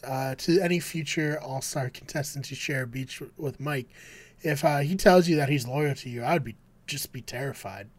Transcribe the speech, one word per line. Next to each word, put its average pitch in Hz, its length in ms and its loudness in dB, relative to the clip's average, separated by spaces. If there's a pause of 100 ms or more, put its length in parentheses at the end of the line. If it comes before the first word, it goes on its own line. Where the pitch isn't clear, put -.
uh, 131 320 -2
to 170 240 4
any 175 200 2
future 156 640 -2
all-star 135 480 -4
contestants - 580 -8
who 135 60 -10
share 135 280 -4
a 127 40 -4
beach 127 320 -10
w-, - 180 -14
with 139 240 -8
Mike, 135 280 -4 (540)
if, 147 220 0
uh, 147 140 4
he 143 180 2
tells 180 320 8
you 165 80 4
that 143 120 2
he's 135 180 2
loyal 139 300 0
to - 120 -12
you, 120 140 -6
I 143 120 2
would 156 100 0
be, 110 120 -10 (300)
just - 260 -8
be 131 80 -10
terrified. 101 680 -10 (100)